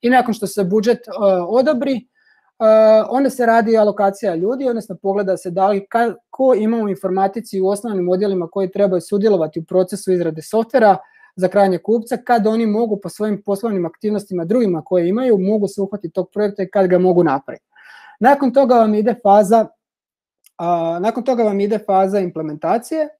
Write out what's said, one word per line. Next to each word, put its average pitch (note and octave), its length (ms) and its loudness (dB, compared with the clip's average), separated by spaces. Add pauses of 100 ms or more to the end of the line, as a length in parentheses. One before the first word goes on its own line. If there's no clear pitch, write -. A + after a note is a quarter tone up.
I A#3+ 100 0
nakon B3 240 2
što G3+ 120 -8
se G3 180 -4
budžet, G#3+ 340 0
e, - 120 -20 (380)
odobri, C4 480 0
e, G#3 60 -10 (1040)
onda C4 220 0
se A#3+ 160 -2
radi A3+ 300 2
alokacija G3+ 580 0
ljudi, B3 340 -4
odnosno A3+ 340 -6
pogleda G3 340 -2
se F3+ 140 -10
da F#3+ 180 0
li G3 220 -2
ka-, A#3 240 -2 (160)
ko C4 240 2
ima G#3+ 220 0
u G#3+ 120 -4
informatici G3 720 -4
u F#3 80 0
osnovnim G3 400 -4
odjelima F#3 400 -2
koji F#3+ 220 -4
trebaju G3 300 0
sudjelovati F#3+ 600 -2
u E3 40 -12
procesu F#3 480 -2
izrade D#3+ 300 -2
softvera A3+ 540 2 (400)
za F3+ 120 0
krajnje F#3+ 300 2
kupca, A3+ 380 -4
kad A#3 300 0
oni A3 200 0
mogu G#3+ 340 -2
po F3+ 80 -12
svojim G#3 340 -4
poslovnim G3 440 -4
aktivnostima G3 580 -6
drugima F#3 380 0
koje F3 260 0
imaju, A#3 300 0
mogu G3+ 300 0
se G3+ 120 -8
uhvatiti G3 320 -8
tog F3+ 200 -6
projekta G#3 300 -4
i F#3 80 -6
kad G3 160 2
ga F3+ 120 4
mogu F3+ 260 4
napraviti. - 400 -4 (560)
Nakon C4+ 320 2
toga B3+ 220 4
vam A3 200 4
ide G#3+ 280 0
faza, G#3 440 4 (920)
a, E3+ 420 -2
nakon A3 240 -2
toga A#3+ 180 0
vam G3+ 180 0
ide G3+ 180 -2
faza G3 420 0
implementacije F3 880 -4 (120)